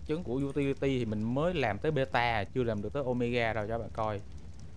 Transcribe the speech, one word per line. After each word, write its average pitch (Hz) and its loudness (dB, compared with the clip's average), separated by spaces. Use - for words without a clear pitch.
trứng 160 -2
của 113 -2
utility 139 0
thì 120 0
mình 107 0
mới 165 2
làm 113 2
tới 156 0
beta, 120 2
chưa 127 0
làm 107 0
được 104 -4
tới 143 -2
omega 120 2
đâu 107 0
cho 113 -2
các 117 0
bạn 107 -6
coi. 107 -2